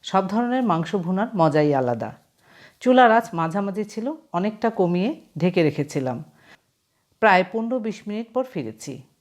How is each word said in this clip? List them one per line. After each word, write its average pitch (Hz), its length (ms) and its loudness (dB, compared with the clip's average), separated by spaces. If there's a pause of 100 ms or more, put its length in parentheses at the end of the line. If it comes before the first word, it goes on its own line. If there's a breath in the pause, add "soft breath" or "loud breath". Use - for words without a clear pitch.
সব 190 260 0
ধরনের 240 340 0
মাংস 170 320 0
ভুনার 185 420 -2
মজাই 151 380 4
আলাদা। 120 360 -2 (720 soft breath)
চুলার 247 300 6
আঁচ 233 220 2
মাঝামাঝি 190 500 -4
ছিল, 220 220 -10 (260)
অনেকটা 214 380 -2
কমিয়ে 185 400 0 (280)
ঢেকে 175 240 2
রেখেছিলাম। 139 560 -2 (1040 soft breath)
প্রায় 185 300 6
পনেরো 226 260 -4
বিশ 214 280 -6
মিনিট 220 260 -8
পর 254 120 -2
ফিরেছি। 135 500 -10 (260)